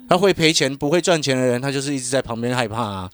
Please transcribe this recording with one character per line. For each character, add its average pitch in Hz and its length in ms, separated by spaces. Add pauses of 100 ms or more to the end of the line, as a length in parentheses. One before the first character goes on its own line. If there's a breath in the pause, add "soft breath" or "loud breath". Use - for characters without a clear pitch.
他 180 80
会 185 160
赔 160 180
钱， 139 240
不 143 140
会 170 120
赚 165 200
钱 135 140
的 127 100
人， 123 160
他 139 100
就 135 100
是 143 120
一 135 60
直 123 100
在 131 120
旁 117 180
边 123 160
害 120 120
怕 110 140
啊。 98 320